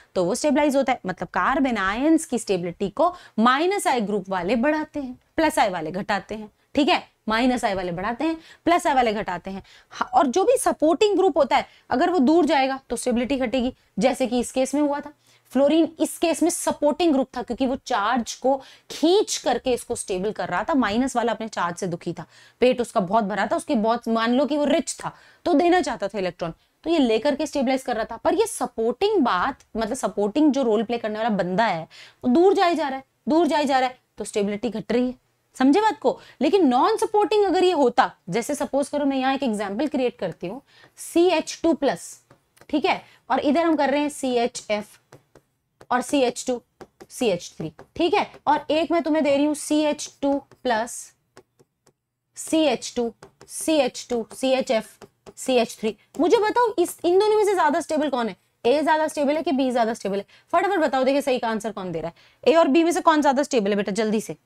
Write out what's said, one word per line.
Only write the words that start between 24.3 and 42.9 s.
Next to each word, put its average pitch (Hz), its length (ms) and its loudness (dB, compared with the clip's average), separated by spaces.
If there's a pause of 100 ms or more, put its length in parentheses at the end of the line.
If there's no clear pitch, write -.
लो 269 120 2
कि 294 120 -2
वो 294 80 0
रिच 294 300 0
था - 200 -10 (300)
तो 349 80 0
देना 349 280 4
चाहता 233 260 -4
था 220 120 -8
इलेक्ट्रॉन, 180 340 -6 (300)
तो 311 60 -4
ये 339 100 2
लेकर 240 360 2
के 302 120 -4
स्टेबलाइज 262 360 -2
कर 247 120 -4
रहा 220 100 -4
था। 226 120 -12
पर 330 160 0
ये 403 140 2
सपोर्टिंग 254 760 -2
बात, 220 420 0 (140)
मतलब 220 180 -4
सपोर्टिंग 214 580 0
जो 269 100 0
रोल 233 200 2
प्ले 233 140 -4
करने 214 200 -6
वाला 220 140 -2
बंदा 185 340 0
है 165 220 -2 (360)
वो 247 80 0
दूर 349 220 6
जाए 349 220 2
जा 294 120 -2
रहा 262 100 -6
है, 262 60 -12 (260)
दूर 320 180 4
जाए 302 180 0
जा 262 140 2
रहा 254 100 0
है, 254 80 -20 (200)
तो 214 80 -8
स्टेबिलिटी 208 440 -4
घट 208 220 -6
रही 247 160 2
है, 247 60 -6 (420)
समझे 285 260 4
बात 427 180 0
को? 226 200 0 (220)
लेकिन 339 260 4
नॉन 339 300 2
सपोर्टिंग 415 480 2
अगर 381 180 2
ये 359 100 4
होता, 247 380 2 (180)
जैसे 226 260 -2
सपोज 277 340 -4
करो 294 160 -2
मैं 269 120 0
यहाँ 262 160 0
एक 269 100 -4
एग्जांपल 214 440 -4
क्रिएट 254 320 -2
करती 170 280 -8
हूँ, 214 140 -12 (360)
सीएच 339 680 0
टू 330 120 4
प्लस, - 320 -2 (600)
ठीक 302 160 -2
है, 269 160 0 (280)